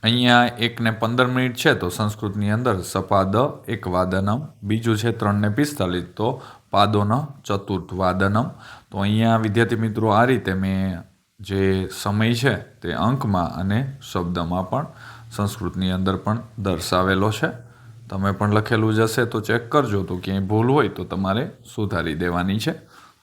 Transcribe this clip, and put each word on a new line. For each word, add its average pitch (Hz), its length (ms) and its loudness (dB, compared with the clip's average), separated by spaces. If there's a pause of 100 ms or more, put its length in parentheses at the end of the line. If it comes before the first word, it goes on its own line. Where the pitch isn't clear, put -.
અહીંયા 120 420 6
એક 117 360 -2
ને 113 100 2
પંદર 113 360 2
મિનિટ 127 280 0
છે, 143 200 4
તો 92 140 -2
સંસ્કૃતની 104 600 -2
અંદર 110 320 2
સપાદ 95 540 2 (320)
એક 101 180 -4
વાદનમ. 95 600 0 (140)
બીજું 110 340 0
છે 113 160 0
ત્રણ 104 220 0
ને 104 140 2
પિસ્તાલીસ, 101 560 -2 (120)
તો 117 260 -2 (280)
પાદોન 104 540 0 (200)
ચતુર્થ 98 480 -4
વાદનમ. 95 500 0 (480)
તો 98 80 -10
અહીંયા 110 380 2
વિદ્યાર્થી 113 400 2
મિત્રો 110 340 0
આ 107 140 6
રીતે 117 300 0
મેં 95 480 -2 (380)
જે 95 480 0 (140)
સમય 107 320 2
છે 117 220 2
તે - 360 -8
અંકમાં 95 560 0
અને 107 500 -2 (140)
શબ્દમાં 87 580 -2
પણ 143 160 -2 (440)
સંસ્કૃતની 92 600 -2
અંદર 92 260 0
પણ 107 260 -2 (160)
દર્શાવેલો 95 720 2
છે. 104 180 -2 (600)
તમે 95 240 -2
પણ 104 200 2
લખેલું 110 420 2
જ 107 60 2
હશે 113 240 2
તો 110 160 -4
ચેક 117 300 -2
કરજો, 113 320 0
તો 90 140 -6
ક્યાંય 95 240 -2
ભૂલ 107 300 2
હોય 135 180 4
તો 95 160 -8
તમારે 98 460 -2 (240)
સુધારી 92 400 -2
દેવાની 87 440 -2
છે. 156 140 -4 (500)